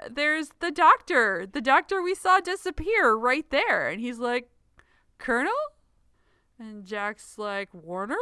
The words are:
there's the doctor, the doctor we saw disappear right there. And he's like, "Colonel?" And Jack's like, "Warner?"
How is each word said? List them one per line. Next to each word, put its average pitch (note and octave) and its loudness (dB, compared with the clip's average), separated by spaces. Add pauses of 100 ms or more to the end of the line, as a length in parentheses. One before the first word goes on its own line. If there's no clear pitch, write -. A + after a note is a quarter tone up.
(100)
there's D4+ -2
the E4+ -4
doctor, C4 4
the C#4+ -8
doctor D#4+ 2
we F4+ -2
saw F#4 4
disappear F4+ 0
right B3 0
there. C4 0
And F3+ -6
he's A#3+ -6
like, A#3+ -4 (680)
"Colonel?" C4 0 (1040)
And G#3+ -16
Jack's G#3 -8
like, G3+ -6
"Warner?" F#3 -6